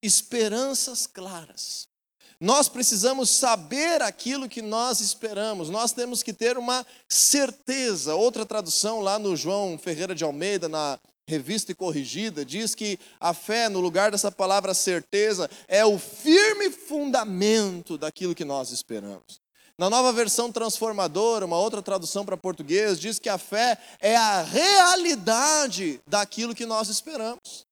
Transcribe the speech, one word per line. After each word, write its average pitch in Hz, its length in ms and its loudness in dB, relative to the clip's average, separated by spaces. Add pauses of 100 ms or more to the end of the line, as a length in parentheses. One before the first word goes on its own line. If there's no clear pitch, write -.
esperanças 240 1040 0
claras. - 800 -12 (540)
Nós 262 260 4
precisamos 247 640 2
saber 262 720 2
aquilo 247 480 -4
que 233 120 -10
nós 226 380 -2
esperamos. 208 720 -4
Nós 226 240 -2
temos 240 280 -4
que 220 120 -6
ter 240 240 0
uma 247 280 -2 (240)
certeza. 247 1040 2
Outra 226 300 2
tradução 214 540 -2
lá 196 200 0
no 196 160 0
João 180 420 -2
Ferreira 180 360 -6
de 160 120 -4
Almeida, 165 420 -2
na 151 320 -4 (260)
Revista 156 460 -4
e 165 40 -6
Corrigida, 151 680 -6
diz 202 320 -6
que 208 240 -6 (200)
a 170 140 0
fé, 226 360 -2
no 190 100 -2
lugar 180 320 2
dessa 202 200 -2
palavra 190 420 0
certeza, 185 760 0 (180)
é 202 180 6
o 208 120 6
firme 403 720 4
fundamento 214 1300 0
daquilo 156 380 -6
que 160 100 -8
nós 135 260 -6
esperamos. 101 680 -10 (380)
Na 180 120 0
Nova 247 220 4
Versão 233 400 0
Transformadora, 214 960 -2
uma 170 140 -2
outra 208 220 0
tradução 196 440 -4
para 196 100 -4
português, 180 640 -2
diz 196 200 -6
que 233 100 -6
a 196 80 0
fé 220 400 0 (240)
é 220 160 4
a 208 240 4
realidade 277 1700 4
daquilo 208 480 -2
que 233 100 -8
nós 220 240 -4
esperamos. 240 840 -8